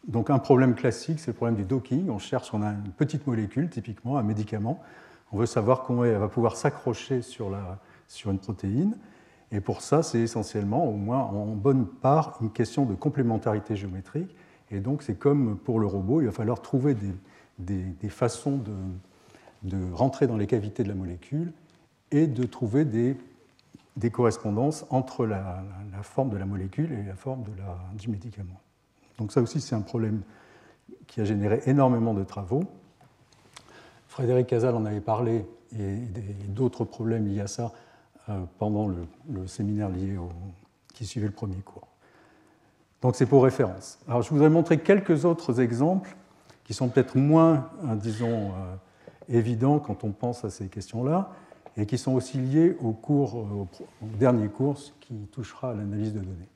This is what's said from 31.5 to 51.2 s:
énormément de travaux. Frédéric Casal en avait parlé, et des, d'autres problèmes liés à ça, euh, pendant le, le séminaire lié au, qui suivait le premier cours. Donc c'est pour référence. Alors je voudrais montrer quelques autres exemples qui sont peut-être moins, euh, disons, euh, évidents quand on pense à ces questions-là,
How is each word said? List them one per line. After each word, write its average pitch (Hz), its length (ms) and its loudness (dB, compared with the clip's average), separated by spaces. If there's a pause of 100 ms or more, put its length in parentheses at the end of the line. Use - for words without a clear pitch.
énormément 127 480 6
de 98 100 0
travaux. 101 400 -2 (1400)
Frédéric 127 400 2
Casal 120 280 2
en 110 100 0
avait 104 160 -4
parlé, 113 440 0 (320)
et 101 200 -4
des, 117 240 -8 (260)
d'autres 120 380 0
problèmes 113 420 -2
liés 101 140 -2
à 101 60 -4
ça, 120 240 -6 (580)
euh, 101 100 -4 (200)
pendant 107 280 0
le, 87 180 -4 (260)
le 92 160 -6
séminaire 104 420 -2
lié 95 280 -4
au, 87 120 -8 (640)
qui 113 120 -12
suivait 107 220 -4
le 101 60 -4
premier 95 240 -6
cours. - 300 -16 (1120)
Donc 123 140 4
c'est 131 100 4
pour 135 180 8
référence. 107 640 2
Alors 120 140 2
je 113 80 -2
voudrais 151 200 8
montrer 165 300 6
quelques 180 460 4
autres 165 340 2
exemples 135 560 2 (480)
qui - 100 -10
sont 123 160 0
peut-être 127 260 2
moins, 151 540 6 (160)
euh, 113 100 0
disons, 110 560 -2
euh, 92 240 -8 (540)
évidents 120 500 4
quand 110 240 -6
on 107 80 -2
pense 120 340 -4
à 104 40 -2
ces 95 180 -8
questions-là, 131 640 -2 (460)